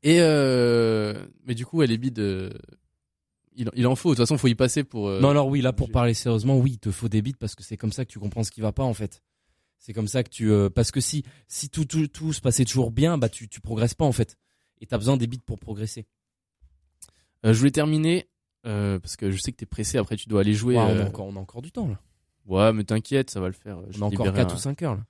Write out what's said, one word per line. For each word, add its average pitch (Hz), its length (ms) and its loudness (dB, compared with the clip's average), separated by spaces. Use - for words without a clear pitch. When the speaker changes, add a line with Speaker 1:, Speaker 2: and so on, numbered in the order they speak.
Speaker 1:
Et, 156 200 6
euh... 120 920 4
mais 127 80 -4
du 117 140 -8
coup, 165 100 -4
ouais, 156 100 6
les 113 120 2
bides, 123 180 -4
euh... 95 320 -2
il, 117 200 -4
il 120 100 2
en 127 100 2
faut, 175 140 -2
de 143 60 4
toute 120 80 2
façon, 120 160 2
faut 139 80 2
y 117 80 4
passer 131 280 0
pour, 107 240 -4
euh, 98 120 -2
Speaker 2:
Non, 135 100 6
alors 143 200 4
oui, 139 120 0
là, 127 100 2
pour 123 140 -2
Speaker 1:
j'ai - 80 -12
Speaker 2:
parler 120 220 2
sérieusement, 120 420 2
oui, 131 140 4
il 110 80 -10
te 110 100 -6
faut 110 200 -4
des 107 120 2
bides 131 160 -4
parce 110 160 -8
que - 80 -20
c'est 107 160 -12
comme 110 140 -4
ça 131 120 -6
que 117 80 -10
tu - 60 -16
comprends 104 260 -4
ce 101 60 -4
qui - 120 -12
va 107 100 0
pas, 135 120 -2
en 120 120 0
fait. 101 260 -10
C'est - 160 -16
comme 107 140 -2
ça 127 160 0
que - 80 -6
tu, 110 180 0
euh, 101 220 6
parce 117 180 2
que - 100 -2
si, 143 260 -2
si - 220 -8
tout, 156 160 -2
tout, 156 220 0
tout 156 260 -6
se - 80 -8
passait 127 240 2
toujours 120 240 0
bien, 147 300 2
bah, 117 100 2
tu, - 180 -16
tu - 140 -20
progresses 113 320 0
pas, 156 120 0
en 139 60 4
fait. 113 240 -2
Et 110 60 -20
t'as 123 100 -4
besoin 117 180 2
des 120 120 0
bides 117 160 -10
pour 110 160 -10
progresser. 107 480 -10
Speaker 1:
Euh, 113 80 6
je 110 60 4
voulais 139 120 4
terminer, 156 560 0
euh, 101 340 -2
parce - 160 -12
que 98 160 -2
je 95 80 -2
sais - 120 -6
que - 60 -12
t'es - 80 -12
pressé, - 320 -4
après 110 200 -2
tu - 100 -12
dois 107 140 2
aller 104 120 4
jouer, 117 220 2
Speaker 2:
Ouah, 113 100 4
on 110 40 4
a 107 60 2
Speaker 1:
euh, 104 120 0
Speaker 2:
encore, 98 200 -8
on 98 80 -12
a 98 40 -10
encore 104 220 -14
du 156 100 -18
temps, 220 160 -6
là. 104 120 -6
Speaker 1:
Ouais, 101 280 4
mais 107 100 -2
t'inquiète, 110 460 -2
ça - 100 -8
va 92 80 -4
le 92 60 -6
faire. 101 240 -16
Je 104 100 -12
Speaker 2:
On 104 40 -2
a - 20 -2
encore 101 200 -2
Speaker 1:
libérerai 98 180 0
Speaker 2:
quatre 90 100 0
Speaker 1:
un - 40 -4
Speaker 2:
ou - 20 -6
cinq 139 240 -6
heures, 135 120 -2
là. 104 140 -8